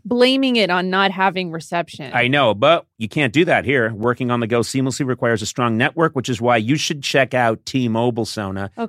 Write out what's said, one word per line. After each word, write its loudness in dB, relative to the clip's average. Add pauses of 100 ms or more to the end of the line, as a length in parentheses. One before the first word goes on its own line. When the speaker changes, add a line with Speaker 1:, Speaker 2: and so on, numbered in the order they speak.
Speaker 1:
blaming 2
it 2
on 0
not 2
having -2
reception. -8
Speaker 2:
I 2
know, 4
but 2 (120)
you -6
can't 0
do 4
that 2
here. 2
Working -2
on 0
the -2
go 2
seamlessly -2
requires -2
a -8
strong -2
network, 0
which -4
is -2
why 4
you 0
should -6
check 0
out 0
T-Mobile, 0
Sona. -6 (180)